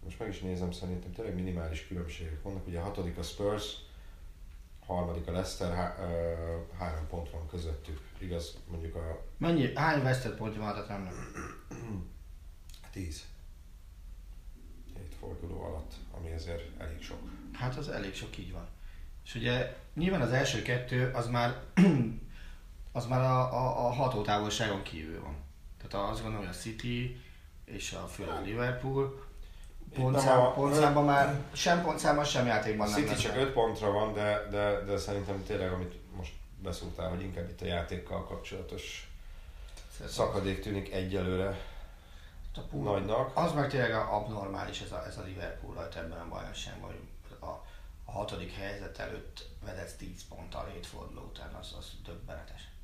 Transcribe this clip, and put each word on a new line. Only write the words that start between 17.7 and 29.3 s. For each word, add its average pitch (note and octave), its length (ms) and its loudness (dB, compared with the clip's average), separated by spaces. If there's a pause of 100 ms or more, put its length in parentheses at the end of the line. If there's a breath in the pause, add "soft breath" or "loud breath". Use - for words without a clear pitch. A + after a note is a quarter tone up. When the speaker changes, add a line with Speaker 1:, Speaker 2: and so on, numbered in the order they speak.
Speaker 2:
az C#3+ 120 -4
elég G2 240 -4
sok, - 240 -8
így F2 160 -6
van. F2 140 -6 (580 loud breath)
És - 100 -10
ugye B2 420 2 (160)
nyilván E3+ 280 4
az A#2+ 100 4
első B2+ 300 4
kettő, B2+ 520 2
az A#2+ 160 0
már, A#2+ 320 4 (120)
<clears throat> - 1160 6
az A#2 160 -2
már B2+ 140 6
a, B2+ 320 6
a, B2 320 4
a A#2+ 60 8
hatótávolságon G#2+ 920 2
kívül D#2+ 380 -6
van. D2 140 -6 (420)
Tehát G2+ 320 -2
azt A2 120 -2
gondolom, A2 240 -2
hogy F2+ 100 -6
a - 40 -8
City B2 640 -2 (440 loud breath)
és - 280 -6
a, F2+ 140 -6
főleg - 280 -4
a - 60 -2
Liverpool, B2+ 840 0 (680 loud breath)